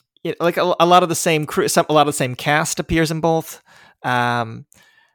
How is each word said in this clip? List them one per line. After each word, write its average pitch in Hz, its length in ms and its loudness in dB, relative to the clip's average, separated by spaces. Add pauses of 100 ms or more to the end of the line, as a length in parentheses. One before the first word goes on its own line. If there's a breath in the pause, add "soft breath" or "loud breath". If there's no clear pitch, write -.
(240)
you 170 80 -4
know, - 120 -12
like, 170 120 0
a, 175 240 0
a 170 60 6
lot 175 160 6
of 170 80 0
the 165 40 -4
same 156 300 0
crew, 147 240 -2
some, - 220 2
a - 20 0
lot 151 100 6
of 147 40 2
the 147 80 0
same 127 200 -4
cast 156 460 -2
appears 160 300 0
in 160 100 -6
both. 160 420 -2 (400 soft breath)
Um, 120 640 -2 (500 soft breath)